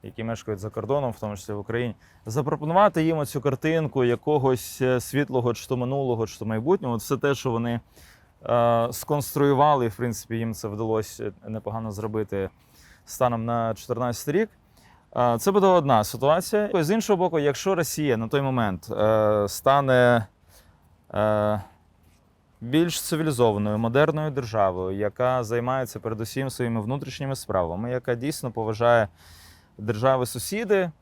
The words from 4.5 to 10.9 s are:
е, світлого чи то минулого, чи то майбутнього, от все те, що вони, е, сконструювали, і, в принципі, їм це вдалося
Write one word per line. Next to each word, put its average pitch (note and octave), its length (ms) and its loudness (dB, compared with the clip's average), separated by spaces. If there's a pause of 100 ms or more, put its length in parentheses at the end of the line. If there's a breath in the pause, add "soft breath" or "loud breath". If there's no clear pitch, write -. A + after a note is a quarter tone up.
е, B2+ 180 2
світлого B2 540 0
чи - 140 -8
то B2+ 100 -2
минулого, B2 500 -2
чи - 120 -16
то G#2 60 -8
майбутнього, A#2+ 480 -2
от A2 80 -4
все C#3 160 -2
те, C#3 180 0
що B2 160 -4
вони, A#2 280 -2 (680 soft breath)
е, A#2 460 4
сконструювали, C#3+ 920 2
і, A2+ 40 0
в G#2 60 -8
принципі, A#2 420 -6
їм A2+ 160 -4
це G#2+ 140 -10
вдалося A2 640 -4 (160)